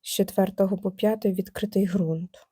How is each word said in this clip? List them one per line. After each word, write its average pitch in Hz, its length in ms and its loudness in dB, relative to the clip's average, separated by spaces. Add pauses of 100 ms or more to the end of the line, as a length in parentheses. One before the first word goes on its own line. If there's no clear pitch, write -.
з - 60 -14
четвертого 190 680 0
по 196 140 -4
п'ятий 214 420 0
відкритий 196 540 -2
ґрунт. 175 640 -2